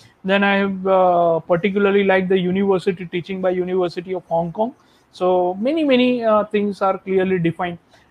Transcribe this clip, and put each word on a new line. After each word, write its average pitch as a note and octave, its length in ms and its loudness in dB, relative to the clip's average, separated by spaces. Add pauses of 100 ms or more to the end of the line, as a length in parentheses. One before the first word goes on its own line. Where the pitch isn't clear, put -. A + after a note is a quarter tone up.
(240)
Then G3 200 0
I G3+ 140 2
have, G3 300 -2
uh, F3 520 4
particularly G3 640 0
liked F#3+ 260 2
the F#3+ 80 2
university, F#3 680 -2
Teaching F#3 360 -8
by F#3 100 0
University F3+ 600 -4
of F3 120 -8
Hong E3+ 260 -4
Kong. A3 240 -4 (360)
So F3+ 440 0
many, C#4+ 280 -2
many, B3 400 2
uh, G#3+ 220 2
things G#3 360 -2
are F#3+ 160 0
clearly F#3+ 420 0
defined. E3+ 380 -4 (340)